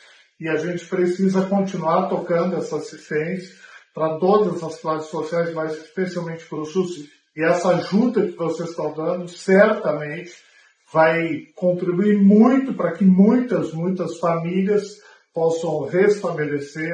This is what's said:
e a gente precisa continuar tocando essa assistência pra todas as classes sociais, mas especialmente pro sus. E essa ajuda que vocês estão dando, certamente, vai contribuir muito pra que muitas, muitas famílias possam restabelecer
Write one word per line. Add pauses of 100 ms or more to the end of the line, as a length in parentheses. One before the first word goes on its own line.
(380)
e
a
gente
precisa
continuar
tocando
essa
assistência (360)
pra
todas
as
classes
sociais,
mas
especialmente
pro
sus. (280)
E
essa
ajuda
que
vocês
estão
dando,
certamente, (600)
vai (140)
contribuir
muito
pra
que
muitas,
muitas
famílias (360)
possam
restabelecer